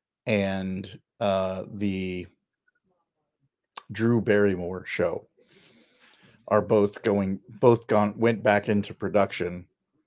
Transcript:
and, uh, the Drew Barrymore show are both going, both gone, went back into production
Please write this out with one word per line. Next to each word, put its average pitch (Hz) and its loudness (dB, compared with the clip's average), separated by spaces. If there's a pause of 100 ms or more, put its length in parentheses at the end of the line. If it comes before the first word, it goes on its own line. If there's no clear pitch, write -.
(260)
and, 95 -4 (200)
uh, 95 -2
the 95 -4 (1700)
Drew 113 2
Barrymore 92 0
show - -4 (1200)
are 107 4
both 101 2
going, 98 0
both 117 4
gone, 104 2
went 113 2
back 104 2
into 104 0
production 90 -2 (400)